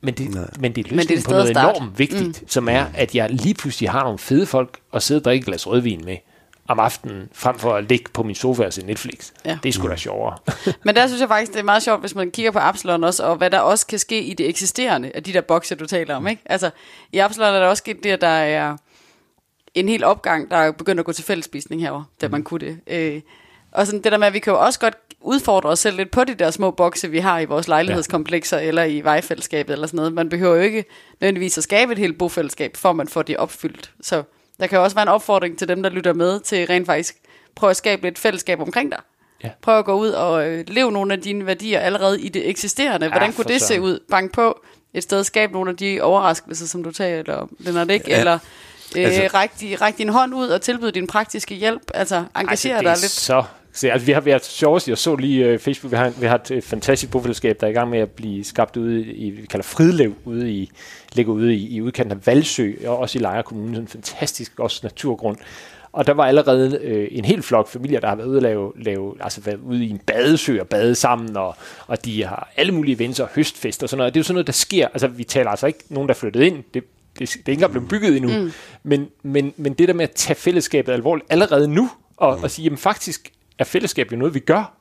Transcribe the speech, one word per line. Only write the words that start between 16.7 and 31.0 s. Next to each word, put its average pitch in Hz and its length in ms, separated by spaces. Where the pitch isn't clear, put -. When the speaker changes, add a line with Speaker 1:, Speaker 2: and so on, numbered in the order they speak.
Speaker 3:
i 185 60
Absalon 208 360
er 196 60
der 185 60
også 196 140
sket - 240
det, 208 60
at 185 100
der 185 60
er 151 500
en 185 140
hel 226 160
opgang, 175 460
der 180 60
er 156 160
begyndt 170 280
at 170 60
gå 170 60
til 156 120
fællesspisning 160 580
herover, 143 200
da 156 60
Speaker 1:
Mm. 139 60
Speaker 3:
man 147 100
kunne 165 180
det. 160 260
Øh, 160 340
og 202 140
sådan 202 160
det 214 100
der 214 60
med, 208 80
at 202 60
vi 196 60
kan 208 140
jo 185 80
også 233 200
godt 226 140
udfordre 208 500
os 170 80
selv 202 180
lidt 185 140
på 247 140
de 247 100
der 175 160
små 190 200
bokse, 175 400
vi 160 80
har 180 200
i 165 60
vores 156 240
lejlighedskomplekser, 165 880
Speaker 1:
Ja. 156 100
Speaker 3:
eller 160 160
i 147 160
vejfællesskabet, 151 720
eller 147 140
sådan 165 100
noget. 160 160
Man 165 160
behøver 170 280
jo 170 60
ikke 214 220